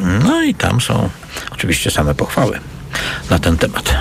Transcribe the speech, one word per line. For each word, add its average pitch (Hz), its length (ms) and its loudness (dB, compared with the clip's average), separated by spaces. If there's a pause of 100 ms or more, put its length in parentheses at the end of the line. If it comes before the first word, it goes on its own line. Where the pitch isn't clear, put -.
(240)
No 320 200 4
i 277 120 2
tam 117 260 0
są - 280 0 (420)
oczywiście - 400 -2
same 73 240 0
pochwały - 440 0 (720)
na 87 100 4
ten 82 180 4
temat. - 440 0